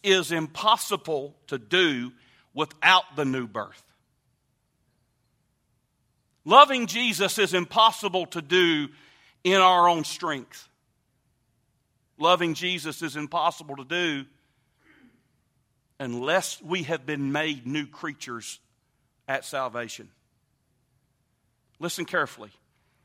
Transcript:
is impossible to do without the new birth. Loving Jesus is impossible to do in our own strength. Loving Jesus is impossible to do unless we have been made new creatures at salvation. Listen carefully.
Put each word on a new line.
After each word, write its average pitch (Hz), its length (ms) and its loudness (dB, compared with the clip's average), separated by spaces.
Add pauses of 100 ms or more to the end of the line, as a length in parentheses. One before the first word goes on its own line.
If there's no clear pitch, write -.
is 185 280 2
impossible 160 1040 -2 (120)
to 139 100 -6
do 127 560 0 (400)
without 156 640 0
the 147 100 -2
new 131 220 -4
birth. 104 360 -12 (2500)
Loving 262 420 8
Jesus 196 520 -2
is 180 140 2
impossible 190 760 0
to 170 140 -10
do 160 460 2 (560)
in 190 160 4
our 180 300 6
own 165 160 0
strength. - 640 -10 (1500)
Loving 170 360 2
Jesus 160 480 -6
is 147 160 -8
impossible 151 580 -6
to 135 80 -14
do 151 420 -4 (1700)
unless 135 640 -4
we 175 220 -6
have 139 220 -6
been 139 280 -4
made 147 340 -4
new 147 180 -6
creatures 135 760 -14 (680)
at 135 160 -4
salvation. 120 680 -8 (1700)
Listen 165 260 -6
carefully. 135 460 -6 (540)